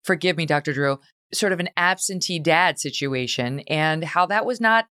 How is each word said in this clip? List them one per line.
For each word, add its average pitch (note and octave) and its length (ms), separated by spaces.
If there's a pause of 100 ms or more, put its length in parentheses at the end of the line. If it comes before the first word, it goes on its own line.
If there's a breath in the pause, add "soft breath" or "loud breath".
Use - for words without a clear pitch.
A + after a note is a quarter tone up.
forgive F3 320
me, D#3+ 100
Doctor D3 260
Drew, C#3 260 (360 soft breath)
sort G3+ 180
of F3 80
an F3+ 160
absentee F3+ 600
dad E3 400
situation C3 840
and D#3 440
how F3 220
that G3+ 200
was A#3+ 140
not A3+ 260 (120)